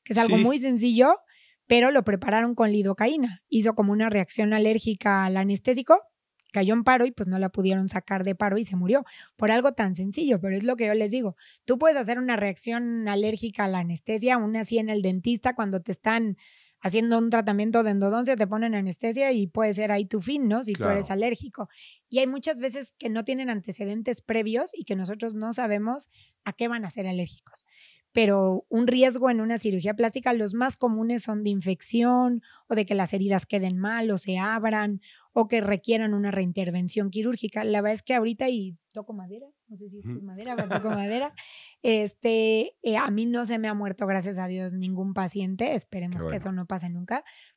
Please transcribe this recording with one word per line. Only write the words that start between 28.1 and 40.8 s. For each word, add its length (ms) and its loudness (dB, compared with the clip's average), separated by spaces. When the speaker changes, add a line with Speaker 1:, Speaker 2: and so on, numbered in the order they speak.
Speaker 1:
Pero 560 2
un 200 2
riesgo 420 4
en 100 2
una 160 0
cirugía 380 0
plástica, 380 0
los 220 -2
más 220 0
comunes 460 0
son 220 -4
de 60 0
infección 920 2
o 60 0
de 100 2
que 120 -2
las 160 0
heridas 340 2
queden 320 -2
mal 320 -2
o 80 0
se 200 -4
abran 640 -2
o 140 2
que 140 0
requieran 540 0
una 180 0
reintervención 760 -2
quirúrgica. 520 -4
La 200 0
verdad 120 0
es 80 -8
que 120 -2
ahorita, 340 0
y 280 -4
toco 200 -14
madera, 340 -14
no 80 -20
sé 140 -18
si 100 -18
esto 100 -12
es 60 -8
Speaker 2:
Ujú. 80 -12
Speaker 1:
madera, 320 -10
pero 160 -4
toco 180 -2